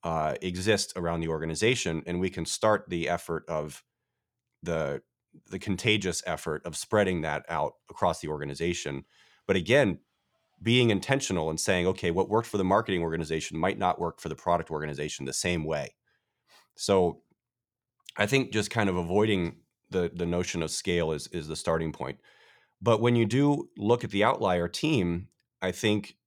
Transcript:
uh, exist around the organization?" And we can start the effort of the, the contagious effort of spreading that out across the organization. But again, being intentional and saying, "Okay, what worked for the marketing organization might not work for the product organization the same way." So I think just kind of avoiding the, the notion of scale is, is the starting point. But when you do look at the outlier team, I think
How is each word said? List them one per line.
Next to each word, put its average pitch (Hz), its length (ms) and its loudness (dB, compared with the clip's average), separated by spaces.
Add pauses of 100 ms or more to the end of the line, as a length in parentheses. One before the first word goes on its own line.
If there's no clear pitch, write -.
uh, 78 380 0
exist 92 520 0
around 85 260 -2
the 82 80 -4
organization?" 80 760 -2
And 87 140 -2
we 92 100 -2
can 87 160 -6
start 107 420 0
the 85 200 -4
effort 85 400 -4
of 76 340 -6 (800)
the, 80 400 -4 (480)
the 95 80 -8
contagious 98 680 0
effort 78 400 -6
of 80 100 -10
spreading 95 460 0
that 76 260 -4
out 76 280 -4 (120)
across - 320 0
the 78 80 -8
organization. 73 800 -4 (400)
But 95 100 4
again, 107 440 4 (640)
being 117 280 6
intentional 101 600 0
and 80 80 -4
saying, 90 280 2
"Okay, 90 240 0
what 90 180 0
worked 110 200 2
for 104 100 -4
the 95 60 0
marketing 95 380 2
organization 80 560 -4
might 90 200 0
not 92 200 0
work 85 220 -6
for - 80 -8
the 76 80 -6
product 87 340 0
organization 73 540 -6
the 67 80 -8
same 87 320 0
way." 76 320 -4 (800)
So 92 460 2 (960)
I 104 100 2
think 120 260 2
just 104 180 0
kind 104 200 2
of 90 60 0
avoiding 90 600 2 (340)
the, 87 220 0
the 87 140 -4
notion 87 360 -2
of 78 80 -4
scale 85 420 0
is, 73 160 -6
is 78 200 -8
the 78 80 -6
starting 82 360 -2
point. 69 260 -8 (640)
But 110 180 4
when 120 160 4
you 117 100 4
do 143 500 2
look 113 280 2
at 107 60 -6
the 101 140 4
outlier 92 440 2
team, 95 600 0 (340)
I 92 100 -2
think 104 440 0 (100)